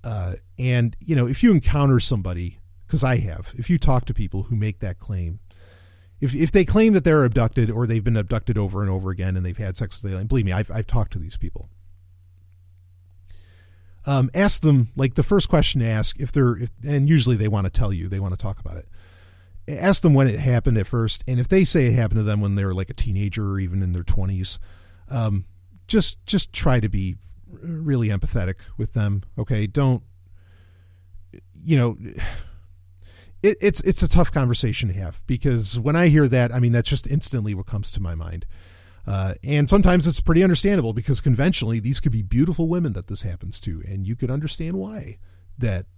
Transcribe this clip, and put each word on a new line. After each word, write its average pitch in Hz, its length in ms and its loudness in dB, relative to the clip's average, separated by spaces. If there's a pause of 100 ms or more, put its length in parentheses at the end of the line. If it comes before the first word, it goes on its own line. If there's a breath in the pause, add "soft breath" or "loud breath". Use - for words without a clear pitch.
Uh, 95 340 -6 (220)
and, 123 440 0
you 165 120 -4
know, 123 140 2
if 135 160 0
you 233 80 8
encounter 143 480 4
somebody, 90 600 -4 (280)
'cause - 160 0
I 127 140 2
have, 95 400 -6
if 123 120 -8
you 175 80 4
talk - 280 4
to 117 80 -6
people 98 300 -2
who 117 120 -4
make 107 240 -2
that 92 180 -8
claim, 90 420 -6 (840 soft breath)
if, 131 120 -2
if 156 180 0
they 190 120 4
claim 220 300 4
that 175 100 4
they're 151 220 6
abducted 113 440 2
or 113 160 -2
they've 110 180 0
been 117 120 2
abducted 110 420 -2
over 98 240 -2
and 98 80 0
over 95 200 -2
again 92 260 -4
and 92 100 -2
they've 87 120 -6
had 95 180 -6
sex - 260 -8
with 101 80 -8
aliens, 95 200 -6
believe 123 160 2
me, 92 80 0
I've, 101 180 -2
I've 110 160 -4
talked - 260 2
to 87 60 -6
these 78 160 -10
people. - 340 -8 (2250 soft breath)
Um, 135 280 2
ask 202 280 2
them, 135 340 4
like, 131 200 -2
the - 80 2
first - 260 2
question 147 320 2
to 113 60 0
ask, 110 300 -2
if 139 140 -6
they're, 123 240 2
if, 120 160 -8 (140)
and 143 240 0
usually 127 260 4
they 107 140 0
wanna 98 200 0
tell - 220 2
you, 92 160 -4
they 98 140 -4
wanna 90 160 -4
talk - 220 -6
about 85 180 -10
it. - 100 -16 (800 soft breath)
Ask 170 340 2
them 160 120 6
when 135 160 6
it 107 100 -2
happened 123 380 2
at 95 100 0
first, 113 400 -2
and 123 140 0
if 123 80 -2
they 190 160 6
say 139 220 2
it 113 60 4
happened 110 260 2
to 107 40 0
them 104 160 0
when 101 160 0
they 98 80 0
were, 95 100 -2
like, 92 160 -4
a - 40 -12
teenager 101 580 -2
or 98 80 -4
even 95 240 -2
in 90 80 -2
their 90 120 -4
twenties, 95 560 -2 (500 soft breath)
um, 110 340 -2 (440)
just, - 380 0
just - 280 -2
try 127 260 2
to 104 80 0
be 95 300 -2 (320)
really 151 580 -4
empathetic 95 480 -2 (220)
with 104 160 -6
them, 101 300 -2 (140)
okay? 107 300 -2
Don't, 131 360 0 (1600 soft breath)
you 156 160 2
know, 120 200 0 (1500 loud breath)
it, 214 160 2
it's, - 220 0
it's - 220 2
a 165 40 2
tough 175 240 6
conversation 120 560 0
to 92 80 -4
have, 92 320 -10
because 117 500 0
when 143 200 0
I 175 100 6
hear 147 220 6
that, 120 240 2
I 127 60 -2
mean, 120 120 4
that's 117 180 2
just 139 160 0
instantly 120 480 -2
what 92 120 -6
comes - 260 -6
to 101 100 -4
my 85 140 -4
mind. 82 300 -8 (600 soft breath)
Uh, 95 280 -2 (100)
and 147 260 2
sometimes 180 380 6
it's 165 140 0
pretty 170 220 4
understandable, 180 500 2
because 117 260 -2
conventionally, 117 640 0
these 123 180 -2
could 123 140 0
be 110 80 -2
beautiful 156 480 0
women 165 240 -2
that 95 140 -8
this - 160 -8
happens 87 380 -10
to, 80 240 -8
and 98 220 -8
you 117 80 -4
could 123 160 -4
understand 160 460 -6
why 190 400 -12 (400 soft breath)
that 98 300 -4 (100)